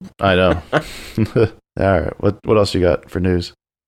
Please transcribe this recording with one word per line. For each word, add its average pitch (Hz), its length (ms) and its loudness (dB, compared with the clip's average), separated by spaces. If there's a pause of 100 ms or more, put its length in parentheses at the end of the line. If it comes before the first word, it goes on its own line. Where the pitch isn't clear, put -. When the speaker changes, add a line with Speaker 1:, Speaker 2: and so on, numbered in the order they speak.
Speaker 1:
<laughs> - 200 -20
Speaker 2:
I 95 160 2
know. 87 260 2 (100)
<laughs> - 0 - (640)
All 95 640 0
right. - 220 -8
What, 104 220 0
what 110 120 2
else 101 180 2
you 95 60 0
got 87 300 0
for 87 100 -4
news? 90 320 -2 (360)